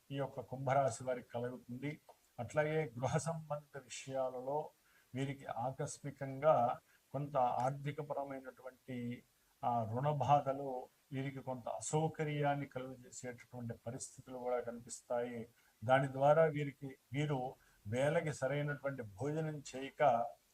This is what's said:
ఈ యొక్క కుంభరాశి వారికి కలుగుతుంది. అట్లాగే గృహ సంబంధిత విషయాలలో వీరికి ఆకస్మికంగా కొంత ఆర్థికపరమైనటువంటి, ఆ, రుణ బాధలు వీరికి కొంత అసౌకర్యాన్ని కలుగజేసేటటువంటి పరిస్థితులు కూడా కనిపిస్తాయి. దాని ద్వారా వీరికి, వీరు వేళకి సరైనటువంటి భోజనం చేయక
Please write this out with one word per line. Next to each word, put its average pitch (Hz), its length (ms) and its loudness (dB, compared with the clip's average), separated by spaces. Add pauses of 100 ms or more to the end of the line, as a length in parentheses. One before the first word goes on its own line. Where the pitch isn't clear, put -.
(100)
ఈ 139 60 -6
యొక్క 135 240 -4
కుంభరాశి 131 640 2
వారికి 123 240 -2
కలుగుతుంది. 123 720 -6 (380)
అట్లాగే 151 600 0
గృహ 127 180 2
సంబంధిత 151 680 -4
విషయాలలో 131 880 -2 (440)
వీరికి 139 320 -4
ఆకస్మికంగా 135 1300 2 (320)
కొంత 147 240 -2
ఆర్థికపరమైనటువంటి, 131 1900 -2 (400)
ఆ, 120 280 2
రుణ 135 180 2
బాధలు 139 800 2 (240)
వీరికి 135 280 -4
కొంత 123 280 -8
అసౌకర్యాన్ని 147 1000 0
కలుగజేసేటటువంటి 123 1080 -10 (120)
పరిస్థితులు 127 520 -10
కూడా 123 220 0
కనిపిస్తాయి. 117 880 -4 (360)
దాని 135 280 6
ద్వారా 147 320 8
వీరికి, 143 520 -2 (160)
వీరు 135 440 0 (300)
వేళకి 147 460 2
సరైనటువంటి 139 680 -2
భోజనం 151 600 -4 (140)
చేయక 131 500 4 (280)